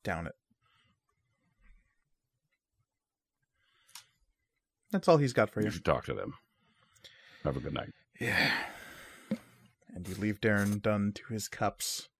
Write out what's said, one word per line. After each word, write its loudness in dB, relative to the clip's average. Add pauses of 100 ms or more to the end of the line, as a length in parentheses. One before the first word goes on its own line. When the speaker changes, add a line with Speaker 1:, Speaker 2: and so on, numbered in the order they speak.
Speaker 1:
down -4
it. -10 (4000)
That's 2
all 10
he's 4
got 4
for -2
Speaker 2:
You 2
Speaker 1:
you. 0
Speaker 2:
should -6
talk 2
to -4
them. -6 (1080)
Have 0
a -4
good -8
night. -6 (280)
Speaker 1:
Yeah. 2 (1400)
And -10
you -6
leave -2
Darren 2
Dunn 2
to -10
his -6
cups. -4 (100)